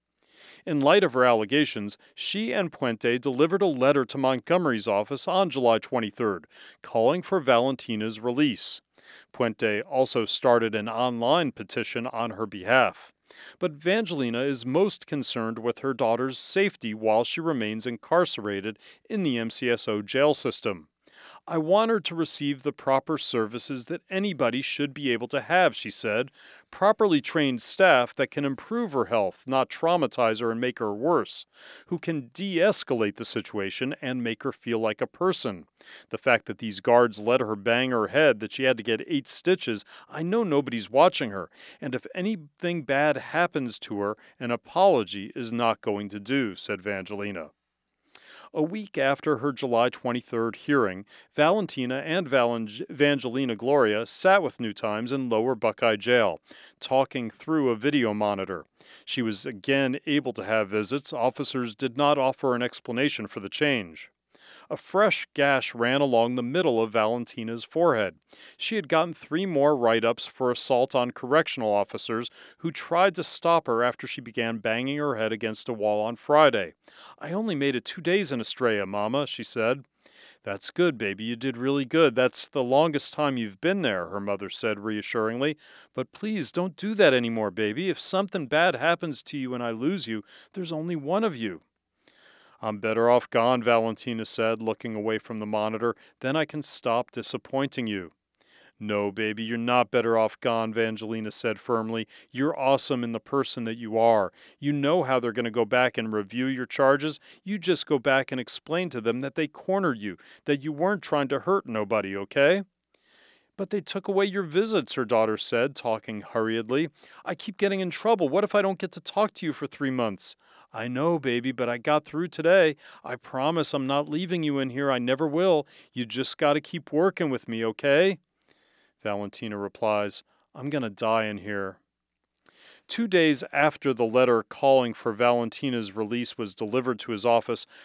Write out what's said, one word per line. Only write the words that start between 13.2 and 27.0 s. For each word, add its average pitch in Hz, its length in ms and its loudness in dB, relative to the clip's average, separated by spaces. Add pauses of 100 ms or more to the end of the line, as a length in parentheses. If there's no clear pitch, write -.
But 170 140 -2
Vangelina 147 680 -2
is 135 240 -4
most 170 420 0
concerned 117 520 -6
with 117 200 -2
her 135 140 -2
daughter's 123 440 0
safety 190 560 -2
while 110 300 4
she - 180 -4
remains 113 440 -2
incarcerated 110 920 -2 (300)
in 208 140 -2
the 131 140 0
M 113 120 -4
C 123 200 -2
S 117 180 0
O 107 140 -2
jail 135 320 2
system. 101 540 -4 (580)
"I 165 120 -4
want 196 340 2
her 214 80 2
to 170 160 -8
receive 143 480 -4
the 147 80 -2
proper 135 460 0
services 120 680 -4
that 170 240 -8
anybody 139 520 -2
should 143 320 -4
be 135 180 -2
able 117 180 -2
to 135 120 -2
have," 170 340 4
she - 140 -10
said. 117 420 -4 (400)
"Properly 202 480 4